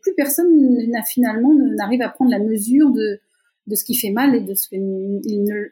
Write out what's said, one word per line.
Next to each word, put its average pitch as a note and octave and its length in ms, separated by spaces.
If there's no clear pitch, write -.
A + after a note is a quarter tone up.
plus F#4+ 120
personne D#4+ 340
n'a, A3+ 120
finalement, A#3+ 520
ne, A#3 200
n'arrive G#3+ 280
à G#3+ 60
prendre B3+ 220
la G3+ 100
mesure A3 500
de, G#3+ 300
de G#3+ 80
ce G#3 100
qui - 120
fait G#3 140
mal B3+ 240
et A3+ 60
de G3 140
ce - 140
que F#3+ 80
n-, G3 480
il G3+ 200
ne, G#3 280